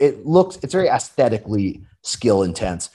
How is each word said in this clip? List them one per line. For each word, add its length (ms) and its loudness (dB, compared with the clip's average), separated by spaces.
it 260 0
looks, 360 2
it's 100 -8
very 160 0
aesthetically 960 -2
skill 400 0
intense. 520 -4